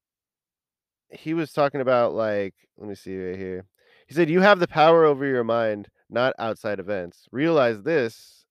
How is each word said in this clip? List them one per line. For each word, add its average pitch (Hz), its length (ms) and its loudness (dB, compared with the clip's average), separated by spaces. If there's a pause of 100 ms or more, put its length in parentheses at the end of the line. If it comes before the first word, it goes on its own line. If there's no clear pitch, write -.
(1120)
he - 220 -10
was 165 180 -4
talking 143 300 0
about, 120 320 2
like, 104 400 -2 (240)
let 104 120 -14
me 98 60 -12
see 95 220 -14
right 92 200 -8
here. 92 280 -10 (420)
He 127 60 -20
said, 156 160 0
"You 180 120 2
have 202 180 6
the 175 80 0
power 160 380 6
over 143 200 0
your 127 180 0
mind, 113 440 -2 (220)
not 120 300 0
outside 107 400 -6
events. 90 520 -8
Realize 127 520 0
this, 131 680 -4